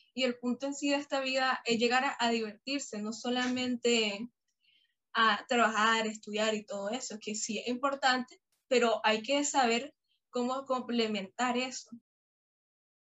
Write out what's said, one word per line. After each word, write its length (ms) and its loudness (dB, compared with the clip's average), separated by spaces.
Y 100 -2
el 160 0
punto 280 -4
en 80 -4
sí 160 -2
de 60 2
esta 240 -2
vida 440 0
es 140 2
llegar 260 2
a, 140 -2
a 120 2
divertirse, 720 -4
no 120 -6
solamente 1160 -2
a 360 4
trabajar, 580 4
estudiar 480 -2
y 100 -6
todo 260 -6
eso, 300 -8
que 140 -6
sí 240 -4
es 80 -6
importante, 720 0
pero 360 4
hay 200 2
que 220 2
saber 500 2
cómo 340 -2
complementar 920 -2
eso. 340 -6